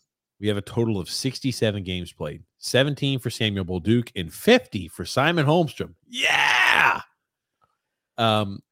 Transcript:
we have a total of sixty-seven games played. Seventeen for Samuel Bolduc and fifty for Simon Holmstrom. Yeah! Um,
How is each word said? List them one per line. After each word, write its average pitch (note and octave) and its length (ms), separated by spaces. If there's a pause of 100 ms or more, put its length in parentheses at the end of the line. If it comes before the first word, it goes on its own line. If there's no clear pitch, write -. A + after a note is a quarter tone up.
(400)
we G2+ 80
have G#2 100
a G2+ 40
total A2+ 380
of E2+ 120
sixty-seven A2+ 720
games F2+ 280
played. D#2 300 (160)
Seventeen C#3 600
for A#2+ 100
Samuel G2+ 360
Bolduc F#2 500
and F2 180
fifty A2 540
for - 180
Simon D3+ 400
Holmstrom. D3 480 (140)
Yeah! - 920 (1160)
Um, G#2+ 440 (100)